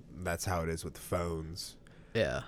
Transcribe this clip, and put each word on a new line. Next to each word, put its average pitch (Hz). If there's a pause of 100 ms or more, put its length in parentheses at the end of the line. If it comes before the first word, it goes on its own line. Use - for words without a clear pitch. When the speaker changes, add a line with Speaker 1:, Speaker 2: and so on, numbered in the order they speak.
(240)
Speaker 1:
that's 85
how 90
it 82
is 82
with 76
phones. 85 (380)
Speaker 2:
Yeah. 73